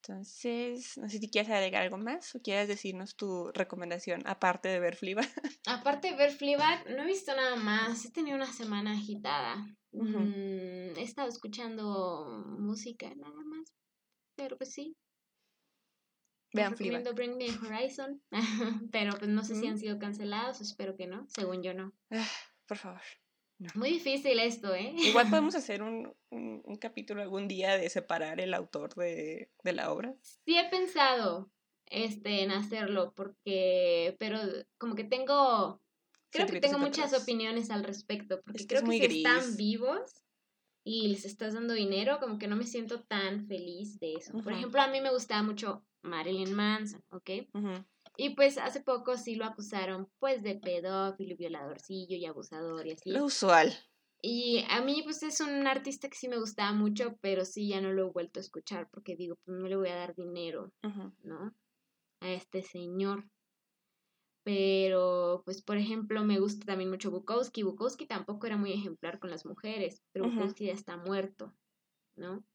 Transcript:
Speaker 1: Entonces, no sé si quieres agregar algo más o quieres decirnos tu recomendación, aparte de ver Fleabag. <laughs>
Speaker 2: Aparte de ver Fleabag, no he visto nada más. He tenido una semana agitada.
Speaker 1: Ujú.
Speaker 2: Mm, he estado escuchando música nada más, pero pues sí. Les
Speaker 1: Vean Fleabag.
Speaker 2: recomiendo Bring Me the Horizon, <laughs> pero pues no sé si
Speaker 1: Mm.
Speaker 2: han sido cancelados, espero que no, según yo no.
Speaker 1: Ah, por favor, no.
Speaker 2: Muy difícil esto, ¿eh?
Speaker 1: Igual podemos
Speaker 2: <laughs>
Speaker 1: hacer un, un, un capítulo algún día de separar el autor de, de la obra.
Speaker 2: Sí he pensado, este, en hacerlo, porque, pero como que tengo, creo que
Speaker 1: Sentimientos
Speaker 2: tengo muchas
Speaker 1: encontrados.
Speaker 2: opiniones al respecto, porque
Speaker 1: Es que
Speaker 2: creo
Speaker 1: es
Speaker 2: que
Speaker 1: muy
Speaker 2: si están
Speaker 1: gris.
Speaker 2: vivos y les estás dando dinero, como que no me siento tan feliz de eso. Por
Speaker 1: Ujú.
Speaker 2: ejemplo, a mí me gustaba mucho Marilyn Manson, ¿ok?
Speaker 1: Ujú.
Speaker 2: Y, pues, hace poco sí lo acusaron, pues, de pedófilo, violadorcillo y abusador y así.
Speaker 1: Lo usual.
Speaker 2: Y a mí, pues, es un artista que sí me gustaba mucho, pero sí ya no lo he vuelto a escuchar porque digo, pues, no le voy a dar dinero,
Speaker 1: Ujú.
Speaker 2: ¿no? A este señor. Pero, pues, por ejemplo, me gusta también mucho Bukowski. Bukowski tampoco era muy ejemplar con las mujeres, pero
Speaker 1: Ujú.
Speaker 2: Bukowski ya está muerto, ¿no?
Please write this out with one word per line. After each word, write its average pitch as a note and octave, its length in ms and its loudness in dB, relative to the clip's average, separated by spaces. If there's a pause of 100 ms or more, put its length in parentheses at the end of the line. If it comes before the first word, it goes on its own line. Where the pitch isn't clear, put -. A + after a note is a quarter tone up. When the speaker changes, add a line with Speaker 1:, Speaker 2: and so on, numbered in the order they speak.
Speaker 1:
Entonces, A#3+ 960 -8
no G#3 100 -8
sé G#3 100 -6
si G#3+ 120 -6
quieres G#3+ 200 4
agregar F#3+ 320 4
algo F#3 160 -2
más B3+ 360 -6
o A#3+ 80 -8
quieres G#3 260 2
decirnos G3 480 -6
tu F#3 360 -4
recomendación, F3+ 760 -2
aparte F#3 420 2
de F#3 120 2
ver F3 160 0
Fleabag. G#3 320 -2
<laughs> - 380 -8
Speaker 2:
Aparte C#4 440 0
de C#4 60 -4
ver C#4+ 160 6
Fleabag, C#4+ 580 4
no C4 120 -2
he D#4 40 -2
visto F#4+ 280 0
nada B3+ 220 2
más. A3 480 0
He A#3+ 60 -12
tenido C#4+ 260 -2
una C4 160 -2
semana G#3+ 400 -2
agitada. G#3 840 -4 (240)
Speaker 1:
Ujú. G#3+ 340 2
Speaker 2:
Mm, F#3 680 -6
he F3+ 40 -6
estado B3+ 260 -4
escuchando G3+ 1160 -4 (140)
música G#3 560 -6
nada D4 300 -16
más, D#4 280 -12 (640)
pero C4 220 -8
pues C4 140 -10
sí. D#4 240 -12 (1600)
Les G#3+ 40 -2
Speaker 1:
Vean G#3 200 2
Fleabag. A#3+ 280 -2
Speaker 2:
recomiendo A#3+ 100 -2
Bring B3 240 -4
Me B3+ 140 -4
the A3+ 140 -6
Horizon, C4+ 560 -6 (100)
<laughs> A3 600 -2
pero G3+ 260 0
pues G#3 120 -2
no G#3+ 140 2
sé G#3+ 100 -4
si A3 120 -2
Speaker 1:
Mm. - 20 0
Speaker 2:
han G#3+ 100 -2
sido G#3 200 -4
cancelados, G#3 600 -4
espero G3 360 -8
que F3+ 100 -8
no, G#3+ 220 -10
según F#3 340 -4
yo F#3 120 -4
no. F#3+ 180 -8 (200)
Speaker 1:
Ah, A3 160 -2 (380)
por G#3 120 -6
favor, F#3 240 -14 (560)
no. F3+ 160 -12
Speaker 2:
Muy B3 160 0
difícil C#4 500 2
esto, A3+ 340 0
¿eh? A3+ 280 -4
Speaker 1:
Igual A#3 260 8
podemos D#4 260 6
Speaker 2:
<laughs> - 0 -
Speaker 1:
hacer G#3+ 280 -2
un, A3+ 320 -6 (160)
un, A#3 340 -8
un G#3 120 -10
capítulo G#3+ 460 -8
algún G3 260 -4
día F#3+ 300 2
de F3 120 0
separar E3 500 -2
el F#3 140 0
autor F3 400 -6
de, E3 560 -4 (120)
de F3+ 100 0
la D#3 200 0
obra. B3 300 -4
Speaker 2:
Sí - 360 0
he E4+ 100 4
pensado, C4 840 4 (360)
este, G#3 560 0
en G3 80 2
hacerlo, G3+ 640 0
porque, F#3 1040 4
pero A3 200 -2 (400)
como A#3 160 -2
que G#3+ 100 -2
tengo, B3+ 800 4 (480)
creo E4 160 4
que G3+ 60 0
Speaker 1:
Sentimientos F3+ 160 6
Speaker 2:
tengo C#4+ 100 4
muchas C#4+ 340 2
Speaker 1:
encontrados. B3 100 4
Speaker 2:
opiniones A3+ 480 0
al G#3 140 0
respecto, G3+ 580 -4
porque G#3 180 -10
Speaker 1:
Es - 60 -8
que A#3+ 80 -2
Speaker 2:
creo - 20 8
Speaker 1:
es C#4 80 6
Speaker 2:
que A#3 80 4
Speaker 1:
muy - 20 6
Speaker 2:
si C#4 100 6
están B3 400 6
Speaker 1:
gris. A3+ 120 -2
Speaker 2:
vivos A#3+ 680 0 (600)
y G#3+ 240 0
les G3+ 160 0
estás A3 300 -6
dando A#3 200 0
dinero, G#3+ 460 2
como A3 180 -2
que G#3 100 -4
no G#3 80 2
me A#3+ 100 0
siento A#3 380 -6
tan G3+ 420 -2
feliz F#3+ 540 -8
de D#3+ 140 -4
eso. E3+ 280 -10
Por G#3+ 100 -4
Speaker 1:
Ujú. - 20 -2
Speaker 2:
ejemplo, A#3+ 280 2
a C4+ 60 6
mí C4+ 120 0
me C4+ 120 2
gustaba A3+ 300 0
mucho G#3 420 -2 (180)
Marilyn F#3 520 -2
Manson, G#3 560 0
¿ok? F#3 200 -12 (240)
Speaker 1:
Ujú. G3 300 -4 (320)
Speaker 2:
Y, C#4+ 200 0
pues, C#4 220 8
hace C#4 240 -2
poco B3 340 0
sí A#3 200 -6
lo A3 100 -2
acusaron, F#3+ 640 -4 (100)
pues, C4 220 2
de G3+ 140 -2
pedófilo, F#3+ 800 -2
violadorcillo E3+ 800 -8
y F3 100 -4
abusador D#3+ 600 -8
y D#3+ 60 -6
así. F3+ 200 -6
Speaker 1:
Lo C#4 140 4
usual. F#3+ 480 8 (480)
Speaker 2:
Y A#3+ 480 2
a A#3 120 4
mí, C#4+ 220 2
pues, D4+ 180 -8
es D4+ 180 -2
un C#4+ 260 2
artista C4+ 420 0
que - 80 -12
sí B3+ 120 -8
me A#3+ 100 -2
gustaba G#3+ 340 0
mucho, G#3 480 2
pero F#3+ 240 0
sí G#3 240 -4
ya F#3+ 120 0
no F#3+ 120 0
lo F#3+ 160 2
he - 40 -4
vuelto F3 280 -6
a - 20 -10
escuchar F3+ 480 -10
porque F#3+ 260 -12
digo, E3+ 280 -8
pues, F3+ 140 -8
no F#3 100 -4
le F#3+ 80 0
voy F#3+ 140 2
a F3 60 -4
dar F3 180 -6
dinero, F3 580 -8 (120)
Speaker 1:
Ujú. G3 280 -8 (100)
Speaker 2:
¿no? D#3+ 320 -10 (680)
A F3+ 120 -6
este F#3+ 300 -6
señor. F#3+ 680 -4 (1120)
Pero, F#3 1000 4
pues, F#3+ 180 -8
por G#3 140 -2
ejemplo, G#3+ 480 0
me G3+ 160 6
gusta G#3 240 2
también F#3+ 260 -2
mucho F#3 200 -4
Bukowski. A3 520 -2
Bukowski G3+ 440 -2
tampoco G#3 400 -6
era G#3+ 100 -2
muy G3+ 160 0
ejemplar F#3+ 460 -4
con F#3 120 -8
las E3 140 -10
mujeres, G#3 580 -6 (100)
pero G3 120 -2
Speaker 1:
Ujú. A#3+ 60 2
Speaker 2:
Bukowski G#3 360 -2
ya F#3 60 -2
está F#3 240 -8
muerto, G3 580 -4 (640)
¿no? F#3+ 280 -12 (100)